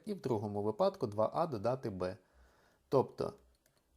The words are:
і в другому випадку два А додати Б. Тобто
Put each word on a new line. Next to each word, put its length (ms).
і 80
в 80
другому 420
випадку 440
два 260
А 140
додати 420
Б. 280
Тобто 440